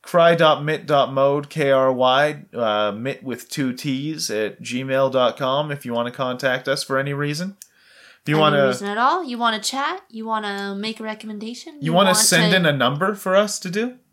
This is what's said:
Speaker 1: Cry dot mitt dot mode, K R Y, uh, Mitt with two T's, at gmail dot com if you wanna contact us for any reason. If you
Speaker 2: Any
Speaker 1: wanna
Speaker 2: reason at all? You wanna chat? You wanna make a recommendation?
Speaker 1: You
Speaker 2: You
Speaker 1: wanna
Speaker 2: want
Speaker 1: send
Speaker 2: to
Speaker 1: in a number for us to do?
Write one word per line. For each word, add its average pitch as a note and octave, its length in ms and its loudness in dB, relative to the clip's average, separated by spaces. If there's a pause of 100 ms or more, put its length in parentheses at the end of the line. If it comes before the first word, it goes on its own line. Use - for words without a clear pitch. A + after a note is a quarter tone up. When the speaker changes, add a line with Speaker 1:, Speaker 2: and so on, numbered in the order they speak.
Speaker 1:
Cry E3+ 340 4
dot D#3 300 4
mitt D3+ 220 -4
dot C#3 260 2
mode, C#3 380 0
K D3 200 0
R C3+ 220 4
Y, B2+ 520 2 (100)
uh, G#2+ 380 0
Mitt A#2+ 300 -8
with A#2+ 280 -10
two C3 240 -4
T's, C#3+ 560 -6
at G#2+ 320 -4
gmail C3 500 -2
dot B2 240 2
com C#3+ 340 -2
if C#3+ 140 -10
you A#2+ 80 -8
wanna A#2 180 -2
contact B2+ 560 -4
us C#3 160 -2
for C3+ 140 -4
any C#3 160 -2
reason. D3+ 460 -6 (640)
If - 80 -8
you D3+ 60 2
Speaker 2:
Any D#3 40 4
Speaker 1:
wanna D3 280 4
Speaker 2:
reason B2+ 200 -4
at G#3 80 -4
all? D4 260 2
You B3 140 -8
wanna A3+ 240 0
chat? C#4+ 480 -6
You A3 160 -12
wanna G3+ 500 -4
make G#3+ 260 -8
a - 40 -10
recommendation? A3 680 -12
Speaker 1:
You C#4+ 120 -8
Speaker 2:
You D#3+ 60 0
Speaker 1:
wanna F#3 180 4
Speaker 2:
want F3+ 80 4
Speaker 1:
send E3+ 340 4
Speaker 2:
to F#3+ 40 4
Speaker 1:
in F3+ 80 4
a D3+ 80 4
number F3 420 0
for F#3+ 220 0
us G#3 220 2
to - 120 -8
do? A#3 280 -4 (140)